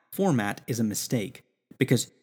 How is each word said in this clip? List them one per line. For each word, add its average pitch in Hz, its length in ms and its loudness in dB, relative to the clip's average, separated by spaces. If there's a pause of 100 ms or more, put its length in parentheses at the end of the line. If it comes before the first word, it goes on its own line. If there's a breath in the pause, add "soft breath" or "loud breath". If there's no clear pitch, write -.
(120)
format 123 540 0
is 117 140 -4
a 117 40 0
mistake, 101 600 -4 (340)
because - 340 2 (120)